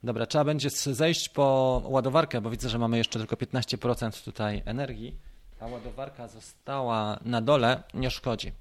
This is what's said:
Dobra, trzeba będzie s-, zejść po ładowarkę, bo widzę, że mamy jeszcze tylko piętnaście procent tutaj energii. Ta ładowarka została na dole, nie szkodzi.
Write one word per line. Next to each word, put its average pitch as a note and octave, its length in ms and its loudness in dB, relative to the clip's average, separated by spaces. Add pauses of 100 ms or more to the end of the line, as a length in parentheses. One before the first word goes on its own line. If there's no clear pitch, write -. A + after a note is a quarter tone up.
Dobra, A2+ 220 -2
trzeba D3+ 180 2
będzie C#3+ 240 0
s-, - 160 -2
zejść D#3 460 2
po C3 560 4
ładowarkę, C3 560 2
bo A2 80 -4
widzę, B2 200 -4
że A#2 100 0
mamy A#2 180 2
jeszcze A2+ 220 0
tylko A2 180 -2
piętnaście B2 400 -2
procent A#2 460 -2
tutaj G#2 420 -4
energii. A#2+ 520 -6 (420)
Ta A2 60 -12
ładowarka B2 640 -10
została A2 960 -4
na A#2 200 0
dole, B2+ 420 4 (100)
nie B2 180 -2
szkodzi. - 500 -4